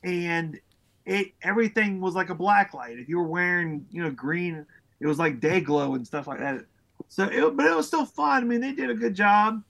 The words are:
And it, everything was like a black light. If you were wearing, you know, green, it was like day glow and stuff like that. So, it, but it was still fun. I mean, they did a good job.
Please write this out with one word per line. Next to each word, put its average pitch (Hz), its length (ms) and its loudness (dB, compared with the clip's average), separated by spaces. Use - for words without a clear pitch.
And 170 560 -2
it, 190 280 -2
everything 208 580 0
was 185 140 -2
like 185 140 -2
a 180 60 -4
black 196 380 2
light. 120 240 -12
If 123 100 -14
you 165 120 -2
were 170 80 0
wearing, 170 640 0
you 170 120 -6
know, 160 80 -2
green, 156 540 -4
it 139 60 -6
was 151 140 0
like 156 200 0
day 170 220 2
glow 143 320 0
and 127 120 -4
stuff 139 200 -6
like 139 140 -10
that. 135 260 -6
So, 196 160 -2
it, 247 300 2
but 277 100 4
it 330 100 6
was 311 120 2
still 311 180 0
fun. 269 360 2
I 240 40 -2
mean, 240 140 2
they 269 140 -4
did 269 160 -4
a 240 60 0
good 220 180 -2
job. 208 560 4